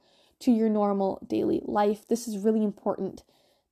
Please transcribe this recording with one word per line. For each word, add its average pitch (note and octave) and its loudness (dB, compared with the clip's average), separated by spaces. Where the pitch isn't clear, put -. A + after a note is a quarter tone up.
to B3+ 2
your A3 4
normal G3+ 0
daily - 0
life. G#3 0
This A#3+ -2
is G#3+ -6
really A3 2
important - -4